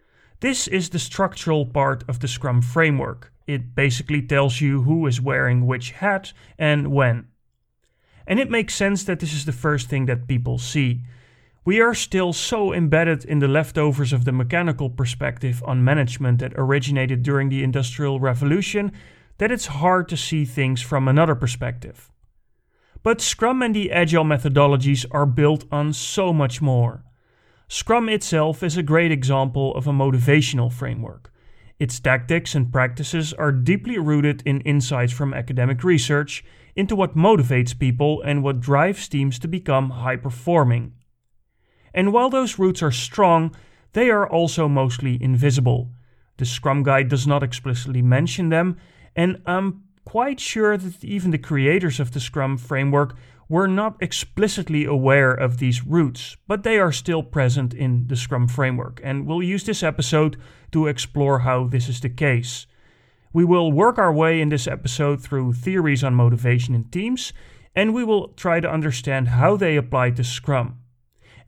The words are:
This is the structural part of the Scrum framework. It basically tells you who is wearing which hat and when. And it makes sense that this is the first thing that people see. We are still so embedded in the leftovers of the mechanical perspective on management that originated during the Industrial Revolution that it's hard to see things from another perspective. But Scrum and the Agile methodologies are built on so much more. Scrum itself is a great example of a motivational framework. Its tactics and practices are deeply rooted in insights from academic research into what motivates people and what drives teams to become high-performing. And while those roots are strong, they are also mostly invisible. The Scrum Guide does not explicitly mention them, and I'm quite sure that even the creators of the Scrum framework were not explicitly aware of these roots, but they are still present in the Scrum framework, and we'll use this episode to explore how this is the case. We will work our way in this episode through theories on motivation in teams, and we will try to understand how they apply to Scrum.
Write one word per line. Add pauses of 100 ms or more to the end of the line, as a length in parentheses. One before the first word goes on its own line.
(400)
This
is
the
structural
part
of
the
Scrum
framework. (140)
It
basically
tells
you
who
is
wearing
which
hat (260)
and
when. (1000)
And
it
makes
sense
that
this
is
the
first
thing
that
people
see. (600)
We
are
still
so
embedded
in
the
leftovers
of
the
mechanical
perspective
on
management
that
originated
during
the
Industrial
Revolution (460)
that
it's
hard
to
see
things
from
another
perspective. (920)
But
Scrum
and
the
Agile
methodologies
are
built
on
so
much
more. (640)
Scrum
itself
is
a
great
example
of
a
motivational
framework. (480)
Its
tactics
and
practices
are
deeply
rooted
in
insights
from
academic
research (300)
into
what
motivates
people
and
what
drives
teams
to
become
high-performing. (1040)
And
while
those
roots
are
strong, (380)
they
are
also
mostly
invisible. (440)
The
Scrum
Guide
does
not
explicitly
mention
them, (400)
and
I'm (200)
quite
sure
that
even
the
creators
of
the
Scrum
framework (320)
were
not
explicitly
aware
of
these
roots, (100)
but
they
are
still
present
in
the
Scrum
framework,
and
we'll
use
this
episode (360)
to
explore
how
this
is
the
case. (640)
We
will
work
our
way
in
this
episode
through
theories
on
motivation
in
teams, (420)
and
we
will
try
to
understand
how
they
apply
to
Scrum. (680)